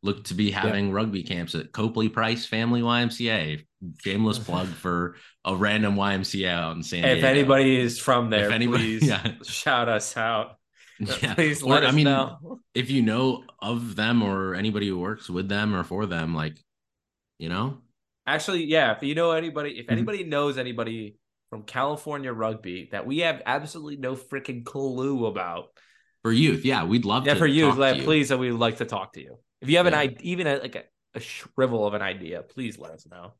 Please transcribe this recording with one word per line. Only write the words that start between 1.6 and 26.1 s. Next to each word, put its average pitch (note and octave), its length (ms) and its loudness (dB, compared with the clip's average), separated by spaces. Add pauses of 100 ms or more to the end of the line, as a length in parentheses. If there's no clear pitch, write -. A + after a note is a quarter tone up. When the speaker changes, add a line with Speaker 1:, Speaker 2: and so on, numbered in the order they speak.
Speaker 1:
Copley A2 380 0
Price A2+ 360 -2
Family A#2 380 0
Y A#2+ 180 2
M A#2+ 80 0
C A#2 200 -4
A. D#2 360 -2 (360)
Shameless G#2 380 0
Speaker 3:
<laughs> - 60 -8
Speaker 1:
plug F2+ 220 -2
for F2 480 -4 (300)
a F#2+ 100 -2
random G#2 400 2
Y G2 180 2
M F#2+ 120 -2
C F#2+ 180 -4
A F2+ 80 0
out E2 240 -2
in E2 80 -8
San E2+ 220 -2
Speaker 3:
If B2+ 140 4
Speaker 1:
Diego. C3 80 4
Speaker 3:
anybody C3+ 500 6
is A#2+ 220 0
from B2 300 2
there, G#2 180 2
Speaker 1:
If G#2+ 40 2
anybody, A#2 480 0
Speaker 3:
please D3+ 80 6
Speaker 1:
<laughs> - 0 -
yeah. G#2+ 360 0
Speaker 3:
shout B2 440 0
us A2 300 -2
out. A2+ 400 -2 (220)
Speaker 1:
<laughs> - 200 -20
Yeah. G#2+ 360 -2
Speaker 3:
Please D3 280 2
Speaker 1:
Or, C3 120 4
Speaker 3:
let D3+ 100 6
Speaker 1:
I - 20 4
Speaker 3:
us D#3+ 80 4
Speaker 1:
mean, D3+ 80 6
Speaker 3:
know. C3+ 560 0 (140)
Speaker 1:
if B2 180 -2
you C3+ 100 4
know B2 440 2 (160)
of A#2 340 -6
them A2+ 260 2
or F#2+ 340 -2
anybody G2+ 340 -2
who F#2 100 -4
works G2+ 300 -6
with F2+ 180 -4
them G#2 260 0
or F2+ 120 -2
for G2 200 -4
them, E2 300 -4
like, D#2 220 -6 (800)
you D#2+ 100 -10
know? G#2+ 340 -6 (460)
Speaker 3:
Actually, E3 380 0
yeah, D3 300 4
if - 60 -12
you C#3+ 140 -2
know E3 160 2
anybody, D3+ 480 -4
if A#2+ 60 -14
Speaker 2:
Mm-hmm. - 80 -2
Speaker 3:
anybody G#3 320 -2
knows C#3+ 320 0
anybody A2+ 580 -8 (340)
from G#2+ 140 -14
California C#3+ 680 -4
rugby G#2+ 600 -6
that G2+ 160 -8
we C#3+ 120 -2
have D#3+ 260 0
absolutely D3+ 500 -6
no C3 200 -6
freaking C3 480 -10
clue C3 640 -2
about. F2+ 440 -4 (520)